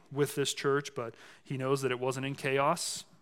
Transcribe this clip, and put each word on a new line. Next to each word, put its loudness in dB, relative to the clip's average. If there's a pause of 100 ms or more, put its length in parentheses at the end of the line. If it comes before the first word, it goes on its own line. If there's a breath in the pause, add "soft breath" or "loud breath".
(100)
with 0
this 0
church, 0
but -6 (280 loud breath)
he -6
knows 0
that 2
it -2
wasn't -2
in -2
chaos, 0 (180)